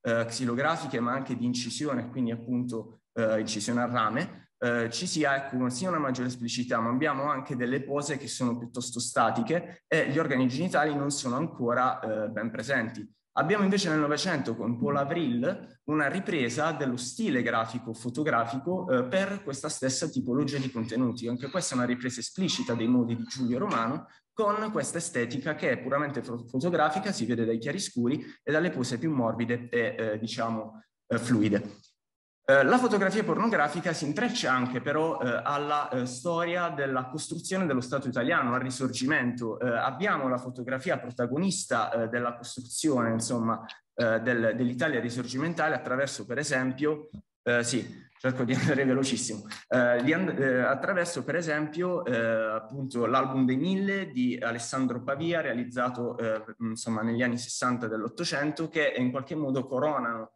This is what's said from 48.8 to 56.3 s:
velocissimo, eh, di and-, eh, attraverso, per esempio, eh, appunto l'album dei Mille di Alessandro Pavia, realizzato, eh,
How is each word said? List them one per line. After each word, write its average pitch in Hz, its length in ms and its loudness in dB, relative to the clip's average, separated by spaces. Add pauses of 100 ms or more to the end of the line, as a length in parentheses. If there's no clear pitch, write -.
velocissimo, 123 580 0 (240)
eh, 123 380 4
di 151 80 4
and-, 175 260 2
eh, 131 220 4
attraverso, 170 640 0
per 143 100 -2
esempio, 160 720 0
eh, 123 100 0
appunto 113 920 0
l'album 135 380 2
dei 131 120 4
Mille 190 560 0
di 123 280 0
Alessandro 120 640 -2
Pavia, 160 380 0
realizzato, 123 760 -2
eh, 110 280 -2 (140)